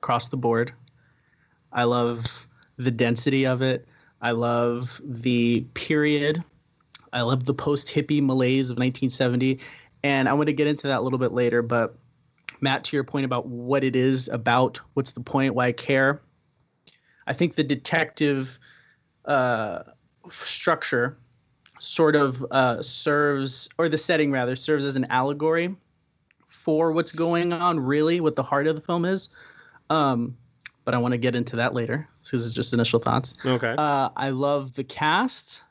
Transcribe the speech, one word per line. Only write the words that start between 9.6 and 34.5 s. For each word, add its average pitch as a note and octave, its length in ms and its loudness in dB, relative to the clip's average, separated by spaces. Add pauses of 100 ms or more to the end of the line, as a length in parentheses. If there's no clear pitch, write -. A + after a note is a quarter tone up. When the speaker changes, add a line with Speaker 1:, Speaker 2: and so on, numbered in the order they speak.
Speaker 1:
And C3+ 260 2
I B2 40 4
want D3 140 2
to D#3 60 2
get D3 140 2
into D3 200 -2
that C3+ 120 0
a - 20 -2
little B2+ 180 -2
bit B2+ 140 0
later, A#2+ 280 2
but A#2 340 0 (680)
Matt, C3+ 240 -2
to - 100 -6
your C3+ 80 0
point C3+ 220 -2
about B2+ 220 -2
what B2+ 360 0
it C3 120 0
is B2+ 340 2
about, A#2+ 500 0 (140)
what's C3+ 180 -2
the - 80 -14
point, C3+ 360 0
why B2 120 2
I B2 40 2
care, C3+ 500 0 (1040)
I - 60 -4
think F3 220 0
the D#3 80 0
detective, C#3+ 960 -2 (680)
uh, A#2+ 580 0 (420)
f-, - 60 -20
structure - 840 -2 (640)
sort D3+ 360 2
of, C3+ 360 2
uh, B2+ 300 2
serves, C#3+ 960 0
or E3 120 2
the D#3 80 0
setting D#3 340 0
rather, B2+ 240 -2
serves C#3+ 300 -2
as C#3 100 -4
an C3 140 0
allegory D#3 680 0 (720)
for D#3+ 440 0
what's E3 200 0
going E3+ 400 0
on E3+ 280 2
really, D3+ 420 2
what D#3 140 2
the F3 80 -2
heart C#3 240 0
of D#3 80 0
the D3+ 60 -10
film E3+ 240 -2
is. F#3+ 240 -2 (600)
Um, C3 480 2 (480)
but B2+ 80 0
I B2 40 2
wanna B2 200 0
get A#2+ 180 0
into A#2+ 220 -2
that A#2+ 160 0
later. B2 340 -4 (140)
So - 160 -4
this A#2 80 -2
is A#2 80 -6
just - 200 -2
initial A#2 260 4
thoughts. A#2+ 340 0 (120)
Speaker 2:
Okay. B2 320 0
Speaker 1:
Uh, C#3+ 380 2
I C#3 140 -2
love C3+ 460 -2